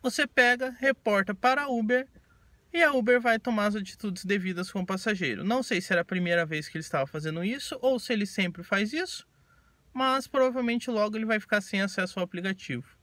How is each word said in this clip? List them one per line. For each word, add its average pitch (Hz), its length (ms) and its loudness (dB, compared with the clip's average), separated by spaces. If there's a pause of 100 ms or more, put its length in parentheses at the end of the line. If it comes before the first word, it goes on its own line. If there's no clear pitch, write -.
Você 269 260 0
pega, 247 500 2
reporta 214 560 2
para 262 300 2
a 285 40 -6
Uber 247 400 0 (640)
e 339 120 4
a 294 100 6
Uber 247 260 4
vai 233 200 2
tomar 214 260 0
as 208 100 0
atitudes 196 480 -6
devidas 185 480 -2
com 196 100 -4
o 180 40 -2
passageiro. 185 580 -2
Não 233 200 0
sei 190 180 -2
se - 100 -4
era 175 120 4
a - 20 -4
primeira 175 400 0
vez 156 240 -6
que - 80 -8
ele 160 60 -6
estava 143 240 -2
fazendo 156 360 -6
isso 262 380 -6
ou 262 160 4
se 233 160 -4
ele 208 140 0
sempre 180 340 -2
faz 208 320 0
isso, 349 340 -6 (640)
mas 262 360 0
provavelmente 247 640 0
logo 214 260 0
ele 220 80 -2
vai 220 140 2
ficar 208 200 0
sem 202 220 -2
acesso 196 380 -4
ao 180 40 0
aplicativo. 175 640 -6 (160)